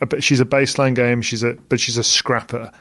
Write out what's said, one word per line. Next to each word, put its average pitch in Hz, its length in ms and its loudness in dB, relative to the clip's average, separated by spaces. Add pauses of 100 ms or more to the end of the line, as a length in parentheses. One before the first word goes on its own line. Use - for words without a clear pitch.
Uh, - 40 -2
but 131 180 -4
she's 135 160 4
a 127 60 4
baseline 139 500 2
game. 120 260 2
She's 113 220 -4
a, 120 100 0 (160)
but 127 100 2
she's 117 180 -2
a 117 60 0
scrapper, 120 760 -2